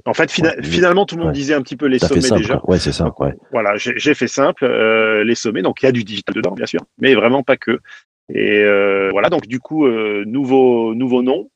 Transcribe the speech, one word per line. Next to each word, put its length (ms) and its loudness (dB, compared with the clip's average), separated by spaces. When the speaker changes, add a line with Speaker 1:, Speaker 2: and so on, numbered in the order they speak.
Speaker 1:
En 100 -2
fait, 180 0
fina-, 180 0
Speaker 2:
Ouais, 100 -4
les 80 -8
Speaker 1:
finalement, 380 2
tout 80 -10
le 60 -6
monde 80 -2
Speaker 2:
Ouais. 60 -2
Speaker 1:
disait 200 -2
un 80 0
petit 140 -10
peu 100 -2
les 140 2
Speaker 2:
T'as 80 2
fait 60 0
Speaker 1:
sommets 140 0
Speaker 2:
simple, 120 2
Speaker 1:
déjà. 160 -2
Speaker 2:
quoi. 140 -4
Ouais, 100 4
c'est 120 -4
ça, 280 -2
ouais. 140 -2
Speaker 1:
Voilà, 240 0
j'ai, 200 -4
j'ai 180 2
fait 120 -4
simple, 380 -2
euh, 580 2
les 140 0
sommets. 260 -4
Donc, 200 -2
il 40 4
y 20 6
a 40 4
du 100 0
digital 320 -8
dedans, 180 -4
bien 140 -8
sûr, 140 -4
mais 160 4
vraiment 300 2
pas 120 2
que. 220 -4
Et, 280 2
euh, 500 2
voilà, 160 2
donc 180 -4
du 140 -8
coup, 260 -2
euh, 400 -2
nouveau, 680 2
nouveau 280 0
nom, 340 -2